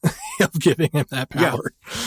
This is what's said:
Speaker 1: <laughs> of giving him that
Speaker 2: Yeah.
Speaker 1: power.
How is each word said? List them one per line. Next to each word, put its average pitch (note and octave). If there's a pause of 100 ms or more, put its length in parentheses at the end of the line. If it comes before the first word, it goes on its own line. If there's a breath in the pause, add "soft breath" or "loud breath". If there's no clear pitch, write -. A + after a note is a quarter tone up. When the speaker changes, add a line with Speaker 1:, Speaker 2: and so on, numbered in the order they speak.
(200)
Speaker 1:
<laughs> A5
of -
giving D#3
him D3
that C3
Speaker 2:
Yeah. D3+
Speaker 1:
power. - (340 loud breath)